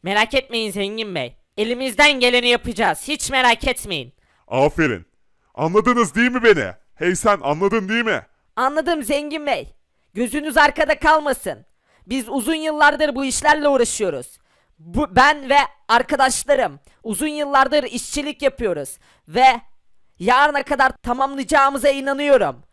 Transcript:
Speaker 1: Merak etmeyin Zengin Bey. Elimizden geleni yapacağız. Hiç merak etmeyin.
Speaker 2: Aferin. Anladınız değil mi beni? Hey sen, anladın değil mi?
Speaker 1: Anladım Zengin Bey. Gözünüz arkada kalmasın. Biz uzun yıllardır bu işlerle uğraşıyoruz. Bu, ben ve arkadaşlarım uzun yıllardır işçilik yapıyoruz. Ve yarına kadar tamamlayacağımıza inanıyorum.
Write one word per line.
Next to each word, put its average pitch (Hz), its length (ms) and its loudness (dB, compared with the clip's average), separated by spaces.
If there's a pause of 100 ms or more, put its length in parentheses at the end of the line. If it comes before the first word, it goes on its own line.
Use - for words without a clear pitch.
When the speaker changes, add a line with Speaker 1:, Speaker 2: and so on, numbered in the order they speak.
Speaker 1:
Merak 208 300 0
etmeyin 233 380 -4
Zengin 202 440 -6
Bey. 127 200 -8 (220)
Elimizden 254 600 0
geleni 247 280 2
yapacağız. 226 600 0
Hiç 208 240 -6
merak 254 360 2
etmeyin. 170 460 -6 (340)
Speaker 2:
Aferin. 131 580 0 (500)
Anladınız 208 600 0
değil 240 160 2
mi 247 120 -4
beni? 175 220 4 (300)
Hey 180 200 -2
sen, 202 280 0
anladın 190 460 0
değil 233 160 -2
mi? 180 160 -2 (340)
Speaker 1:
Anladım 294 480 -2
Zengin 294 420 -4
Bey. 180 300 -4 (380)
Gözünüz 262 440 -4
arkada 294 420 2
kalmasın. 294 680 0 (420)
Biz 233 220 -6
uzun 262 260 -2
yıllardır 302 600 2
bu 269 100 -4
işlerle 294 420 0
uğraşıyoruz. 214 760 -2 (380)
Bu, 180 360 -4
ben 277 340 2
ve 277 80 4 (300)
arkadaşlarım 262 920 0 (240)
uzun 226 240 -4
yıllardır 285 560 0
işçilik 277 580 -8
yapıyoruz. 208 560 -4 (300)
Ve 233 340 4 (580)
yarına 269 440 2
kadar 262 280 0 (120)
tamamlayacağımıza 277 840 0
inanıyorum. 269 680 0 (180)